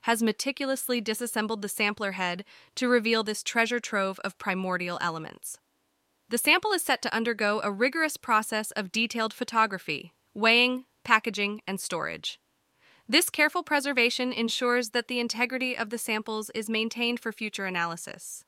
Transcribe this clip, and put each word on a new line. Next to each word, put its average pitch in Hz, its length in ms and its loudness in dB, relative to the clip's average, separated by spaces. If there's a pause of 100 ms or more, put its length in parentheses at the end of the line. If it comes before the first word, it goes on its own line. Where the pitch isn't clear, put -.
has 233 200 2
meticulously 254 760 -2
disassembled 220 600 -4
the 202 80 -6
sampler 208 420 -2
head 185 320 -4 (320)
to 254 140 0
reveal 226 340 4
this 208 180 -4
treasure 233 380 0
trove 190 400 -2
of - 180 -6
primordial 180 640 -2
elements. - 600 -6 (680)
The 233 100 -2
sample 359 360 4
is 359 80 0
set 262 220 0
to - 120 -2
undergo 220 480 0
a 208 80 0
rigorous 277 460 0
process 214 540 0
of 196 200 -4
detailed 226 420 0
photography, 202 760 -2 (220)
weighing, 240 500 4 (220)
packaging, 208 600 2
and 190 140 -4
storage. - 580 -6 (680)
This 294 220 2
careful 311 340 2
preservation 254 720 2
ensures 240 560 0
that 240 180 -2
the 247 140 -2
integrity 247 560 0
of 220 120 -4
the 233 80 -6
samples 214 520 -4
is 220 200 -6
maintained 233 520 0
for 226 100 -4
future 208 340 -6
analysis. 170 840 -6